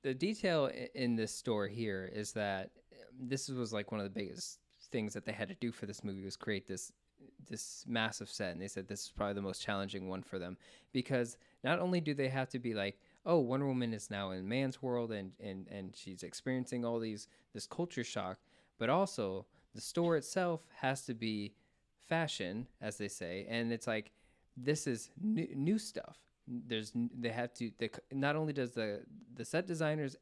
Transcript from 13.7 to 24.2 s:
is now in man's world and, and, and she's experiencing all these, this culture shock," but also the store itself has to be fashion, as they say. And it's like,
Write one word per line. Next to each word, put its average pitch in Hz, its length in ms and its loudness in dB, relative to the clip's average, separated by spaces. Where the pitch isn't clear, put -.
is 104 180 -4
now 98 200 0
in 92 180 -2
man's 131 320 2
world 120 320 0
and, 98 280 -4
and, 95 280 -6
and 95 280 -8
she's 92 260 -10
experiencing 123 600 -2
all 117 160 2
these, 110 260 -4
this 107 140 -6
culture 170 380 -2
shock," 95 340 -4
but 113 100 2
also 123 580 2
the 110 60 -8
store 170 360 2
itself 170 440 2
has 135 300 0
to 123 80 -2
be 110 400 -2
fashion, 131 600 0
as 110 180 -4
they 101 100 -2
say. 92 400 -4
And 117 240 2
it's 117 160 -2
like, 110 240 0